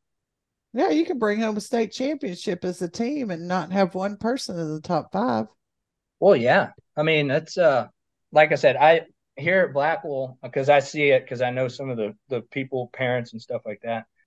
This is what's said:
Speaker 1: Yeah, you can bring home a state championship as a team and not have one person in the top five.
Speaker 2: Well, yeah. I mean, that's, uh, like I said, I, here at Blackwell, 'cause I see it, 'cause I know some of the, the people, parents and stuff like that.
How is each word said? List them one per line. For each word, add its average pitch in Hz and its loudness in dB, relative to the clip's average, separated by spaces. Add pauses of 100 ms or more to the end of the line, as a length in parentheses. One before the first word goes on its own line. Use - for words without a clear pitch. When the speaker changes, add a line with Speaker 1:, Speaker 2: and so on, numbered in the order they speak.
(720)
Speaker 1:
Yeah, 311 0
you 311 2
can 302 -6
bring 214 -2
home 214 -2
a 208 -6
state 226 -2
championship 254 -6
as 180 -6
a 175 -4
team 233 -6
and 170 -10
not 185 -4
have 190 0
one 202 -6
person 220 -6
in 156 -6
the 156 -8
top 160 -4
five. 220 -2 (760)
Speaker 2:
Well, 175 8
yeah. 135 2 (260)
I 151 0
mean, 156 2
that's, 156 -4
uh, 139 4 (420)
like 156 6
I - 2
said, 135 4
I, 160 6 (300)
here 175 2
at 139 -2
Blackwell, 143 -4 (140)
'cause 135 -2
I 143 8
see 143 0
it, 131 4
'cause 123 -4
I 123 0
know 127 -2
some 135 -8
of 120 -6
the, 107 -4 (140)
the 120 -6
people, 131 -8
parents 123 -4
and 113 -14
stuff 120 -8
like 107 -10
that. 113 -6 (220)